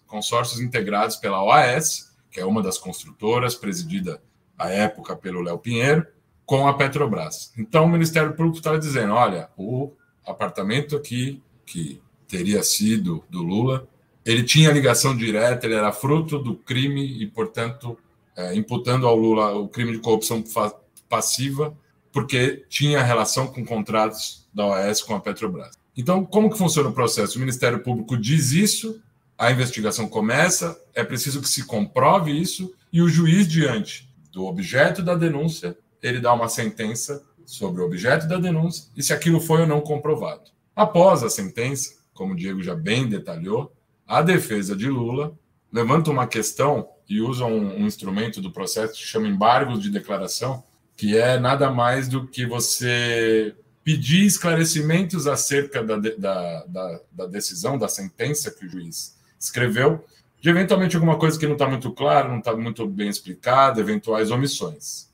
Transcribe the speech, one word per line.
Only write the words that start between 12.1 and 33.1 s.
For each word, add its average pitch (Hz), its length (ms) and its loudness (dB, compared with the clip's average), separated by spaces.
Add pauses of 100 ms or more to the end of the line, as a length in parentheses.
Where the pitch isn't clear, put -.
teria 95 360 -2
sido 101 680 0
do 87 140 -8
Lula, 120 440 -2 (380)
ele 117 180 2
tinha 151 300 6
ligação 131 440 2
direta, 113 500 0
ele 113 80 0
era 104 180 0
fruto 151 460 0
do 117 160 -6
crime 135 680 -4
e, 101 40 -4
portanto, 117 720 -8 (360)
é, 90 200 -6
imputando 120 520 0
ao 117 80 6
Lula 110 400 4
o 101 140 -4
crime 117 240 -4
de 113 60 -6
corrupção 110 460 0
fa-, 104 300 -4 (340)
passiva, 139 680 -2 (340)
porque 127 580 -2
tinha 143 340 2
relação 120 440 2
com 123 180 -10
contratos 110 880 -2
da 104 140 -2
O 98 60 2
A 95 80 0
S 104 240 -2
com 107 100 -4
a 98 60 -2
Petrobras. 95 580 -8 (180)
Então, 180 280 2
como 214 260 4
que - 80 -2
funciona 160 300 2
o 104 40 -2
processo? 113 440 0
O 123 40 -4
Ministério 123 400 -2
Público 123 360 -4
diz 123 360 2
isso, 214 480 0 (360)
a 120 140 2
investigação 117 580 -2
começa, 156 720 0 (140)
é 120 80 0
preciso 131 380 -4
que - 80 -6
se - 160 -2
comprove 147 640 2
isso, 185 420 -2 (200)
e 170 100 6
o 175 60 6
juiz, 170 380 6